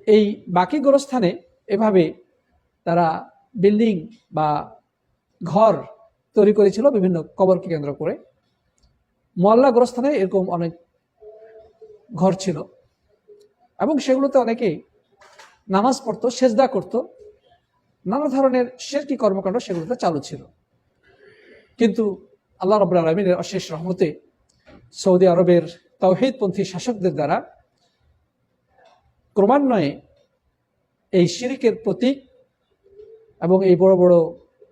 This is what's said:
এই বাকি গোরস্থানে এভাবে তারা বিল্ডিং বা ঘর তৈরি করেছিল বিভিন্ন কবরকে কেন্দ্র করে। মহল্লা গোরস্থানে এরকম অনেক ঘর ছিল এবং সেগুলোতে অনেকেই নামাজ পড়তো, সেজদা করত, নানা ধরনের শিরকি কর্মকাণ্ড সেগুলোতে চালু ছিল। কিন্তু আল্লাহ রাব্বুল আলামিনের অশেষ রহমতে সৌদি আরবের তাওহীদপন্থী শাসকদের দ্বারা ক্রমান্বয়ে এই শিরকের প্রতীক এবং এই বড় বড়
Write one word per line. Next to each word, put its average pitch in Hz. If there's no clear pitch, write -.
এই 214
বাকি 185
গোরস্থানে 262
এভাবে 196
তারা 170
বিল্ডিং 208
বা 151
ঘর 190
তৈরি 208
করেছিল 208
বিভিন্ন 185
কবরকে 185
কেন্দ্র 147
করে। 156
মহল্লা 226
গোরস্থানে 240
এরকম 190
অনেক 170
ঘর 185
ছিল 180
এবং 294
সেগুলোতে 269
অনেকেই 226
নামাজ 220
পড়তো, 233
সেজদা 254
করত, -
নানা 269
ধরনের 254
শিরকি 285
কর্মকাণ্ড 196
সেগুলোতে 170
চালু 165
ছিল। -
কিন্তু 220
আল্লাহ 202
রাব্বুল 180
আলামিনের 175
অশেষ -
রহমতে 175
সৌদি 185
আরবের 175
তাওহীদপন্থী 196
শাসকদের 180
দ্বারা 151
ক্রমান্বয়ে 226
এই 175
শিরকের 247
প্রতীক 247
এবং 185
এই 180
বড় 190
বড় 180